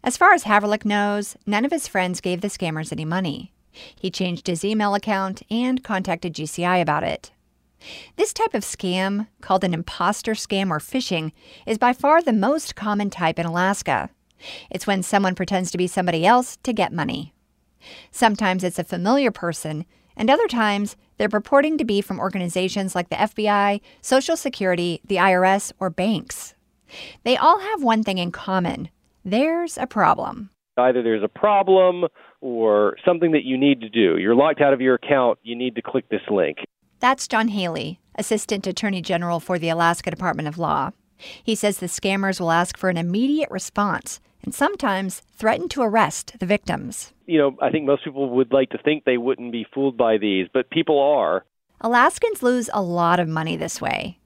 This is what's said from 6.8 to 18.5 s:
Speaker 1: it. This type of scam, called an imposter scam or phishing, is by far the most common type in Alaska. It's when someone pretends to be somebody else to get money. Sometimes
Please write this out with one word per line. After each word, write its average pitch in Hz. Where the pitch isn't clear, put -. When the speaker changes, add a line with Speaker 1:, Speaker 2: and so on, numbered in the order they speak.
Speaker 1:
it. -
This 415
type 440
of 202
scam, 196
called 190
an 180
imposter 185
scam 196
or 156
phishing, 160
is 220
by 247
far 311
the 294
most 226
common 208
type 170
in 170
Alaska. 165
It's -
when 196
someone 190
pretends 185
to 180
be 180
somebody 175
else 247
to 254
get 220
money. -
Sometimes 196